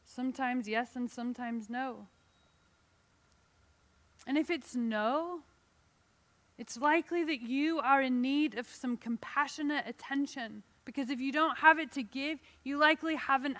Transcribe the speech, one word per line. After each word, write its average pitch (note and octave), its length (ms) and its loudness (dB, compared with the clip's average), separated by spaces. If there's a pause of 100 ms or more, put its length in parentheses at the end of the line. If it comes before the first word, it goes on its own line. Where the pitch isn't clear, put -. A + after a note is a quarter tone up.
Sometimes B3 600 -2
yes A3+ 260 0
and B3 160 -4
sometimes A#3 580 -4
no. A#3 380 -6 (2250)
And C4+ 120 2
if D#4+ 120 2
it's D#4 240 -4
no, B3 680 0 (1160)
it's A#3 200 -10
likely E4 460 4
that D4 180 -2
you C#4+ 380 2
are C4+ 200 6
in B3+ 220 4
need C#4 340 2
of B3 120 -4
some B3 280 -4
compassionate C#4+ 920 -2
attention, A#3+ 760 -4 (220)
because B3 260 -2
if B3+ 100 -2
you C4+ 120 -2
don't D4+ 260 4
have D#4 200 0
it D#4 140 -4
to C#4 100 -4
give, C#4 360 -6 (240)
you C#4 160 -4
likely D#4 380 2
haven't C4+ 440 0